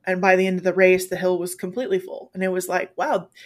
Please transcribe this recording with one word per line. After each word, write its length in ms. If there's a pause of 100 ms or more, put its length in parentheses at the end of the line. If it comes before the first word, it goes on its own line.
And 140
by 160
the 100
end 120
of 60
the 100
race, 340
the 80
hill 220
was 160
completely 440
full. 360
And 80
it 60
was 200
like, 300
wow, 300 (180)